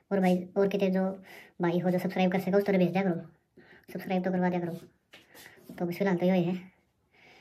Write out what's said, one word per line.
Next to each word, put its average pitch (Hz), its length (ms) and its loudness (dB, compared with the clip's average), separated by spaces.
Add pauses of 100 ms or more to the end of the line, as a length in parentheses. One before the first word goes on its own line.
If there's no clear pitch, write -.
(120)
और 190 80 2
भाई 180 160 4 (200)
और 196 120 4
कितने 196 220 0
जो 190 140 0 (560)
भाई 170 180 2
हो 180 120 2
जो 175 80 0
subscribe 185 340 0
कर 185 80 0
सके 190 160 0
उस 202 100 4
तरह 190 120 2
भेज 175 120 4
दिया 196 120 0
करो, 170 200 -2 (680)
Subscribe 185 320 -4
तो 185 80 -2
करवा 180 160 0
दिया 180 120 -2
करो। 165 120 -6 (1080)
तो 180 80 -4
बस 175 80 -4
फिलहाल 196 220 0
तो 180 100 0
यही 185 180 4
है, 180 100 0 (880)